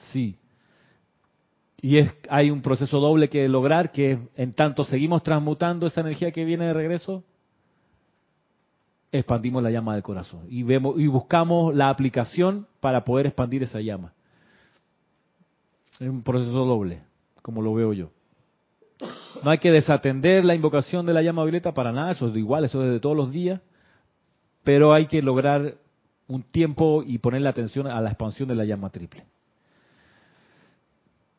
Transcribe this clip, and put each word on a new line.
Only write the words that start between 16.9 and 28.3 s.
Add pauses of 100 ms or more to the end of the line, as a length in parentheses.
como
lo
veo
yo. (1300)
No
hay
que
desatender
la
invocación
de
la
llama
violeta
para
nada,
eso
es
igual,
eso
es
de
todos
los
días, (1040)
pero
hay
que
lograr (520)
un
tiempo
y
ponerle
atención
a
la
expansión